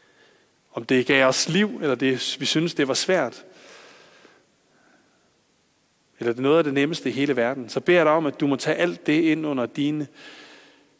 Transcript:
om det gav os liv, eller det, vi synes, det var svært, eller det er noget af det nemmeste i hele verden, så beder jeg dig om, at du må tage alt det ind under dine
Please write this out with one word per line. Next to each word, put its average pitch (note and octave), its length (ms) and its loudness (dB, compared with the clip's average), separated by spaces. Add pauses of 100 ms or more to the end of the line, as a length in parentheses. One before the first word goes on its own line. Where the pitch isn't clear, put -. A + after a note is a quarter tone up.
(720)
om A#2 140 -12
det B2+ 200 2
gav C3+ 220 4
os C3 220 0
liv, G3+ 320 0
eller C#3 140 0
det, C3 440 -2
vi D3+ 60 -6
synes, E3 280 -2
det C#3+ 140 0
var C3 60 -2
svært, C#3+ 520 -2 (2750)
eller A#2 140 -2
det A#2+ 60 -10
er C3 40 -4
noget C#3+ 140 4
af E3+ 60 4
det D3 100 -4
nemmeste C#3+ 360 -2
i A2+ 40 -2
hele C#3 220 0
verden, A#2+ 340 -2
så - 100 -6
beder F3+ 180 4
jeg E3 80 6
dig D3+ 80 6
om, D#3+ 120 2
at C#3+ 140 -4
du D3+ 80 0
må C#3 80 0
tage D3+ 220 -2
alt F3 300 -2
det D#3 140 2
ind D#3 240 0
under C3+ 200 -2
dine D3 420 -4 (920)